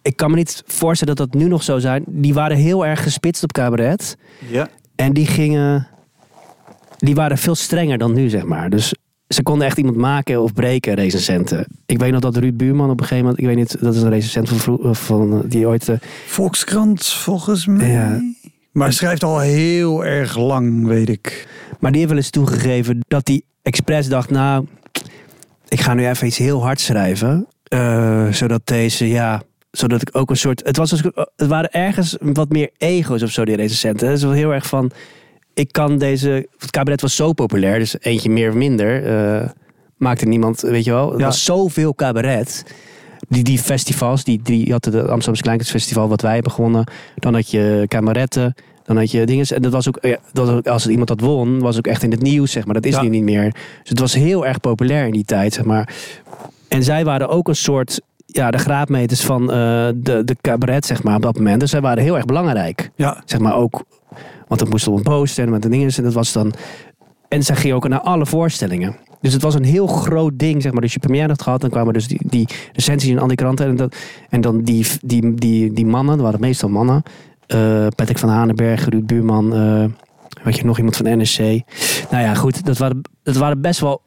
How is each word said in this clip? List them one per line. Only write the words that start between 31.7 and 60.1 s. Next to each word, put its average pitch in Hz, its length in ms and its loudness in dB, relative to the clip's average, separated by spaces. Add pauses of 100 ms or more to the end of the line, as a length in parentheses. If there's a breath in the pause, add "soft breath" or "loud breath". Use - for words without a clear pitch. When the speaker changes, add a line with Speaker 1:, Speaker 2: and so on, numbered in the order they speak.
Speaker 1:
ergens 180 500 0
wat 147 280 0
meer 151 280 0
ego's 160 460 0
of 110 60 -2
zo, 113 160 -2
die 107 100 0
recensenten. 107 520 -2
Het 143 100 2
is 143 60 0
wel 139 100 2
heel 151 200 2
erg 135 140 -4
van, 131 240 0 (600 loud breath)
ik 143 180 -2
kan 147 260 2
deze, 135 500 0 (120)
het 135 120 -14
cabaret 143 300 -2
was 135 140 -2
zo 156 180 2
populair, 104 460 0
dus 113 200 -2
eentje 113 300 -2
meer 113 200 2
of 110 60 -2
minder, 127 500 2
eh, 107 440 0 (480 soft breath)
maakte 123 280 0
niemand, 113 360 2
weet 117 220 0
je 120 80 0
wel. 135 220 0
Er 123 60 -2
Speaker 2:
Ja. 120 60 2
Speaker 1:
was 135 200 -2
zoveel 165 500 0
cabaret. 123 680 -2 (640 loud breath)
Die, 123 160 2
die 123 160 2
festivals, 131 640 -2
die, 110 200 0
die, 117 220 2
je - 60 0
had 120 140 0
het 110 100 0
Amsterdamse 113 460 0
Kleinkunstfestival, 113 680 -2
wat 104 120 0
wij 110 120 2
hebben 117 180 0
gewonnen. 117 320 2 (320 loud breath)
Dan 120 180 -2
had 113 180 0
je 104 360 2
Kameretten, 123 640 0 (300 loud breath)
dan 110 140 0
had 110 140 2
je 113 140 2
dinges. 135 260 0
En 127 100 -2
dat 123 100 2
was 131 160 0
ook, 131 140 -4
ja, 123 160 2 (160)
dat 127 140 0
was 120 80 4
ook, 120 120 -2
als 117 200 0
iemand 117 200 2
dat 107 120 -2
won, 127 400 0
was 120 180 0
ook 117 100 -4
echt - 160 -2
in 113 80 0
het 117 100 -2
nieuws, 139 300 2
zeg 110 140 -4
maar. 107 80 -4
Dat 110 120 -2
is 135 100 2
Speaker 2:
Ja. 135 60 0
Speaker 1:
nu 120 80 0
niet 110 140 0
meer. 104 280 2 (300 loud breath)
Dus - 80 -20
het 123 100 0
was 127 140 0
heel 156 320 2
erg 127 140 -2
populair 127 460 0
in 110 60 -2
die 107 140 -2
tijd, 104 280 0
zeg 110 120 -4
maar. 110 280 0 (760 loud breath)
En 131 160 0
zij 151 220 0
waren 135 240 0
ook 170 180 0
een 156 80 2
soort, 135 460 -2 (240)
ja, 127 260 -2
de - 60 0
graadmeters 135 640 0
van, 127 200 0 (100)
eh, 117 440 2
de, 123 300 0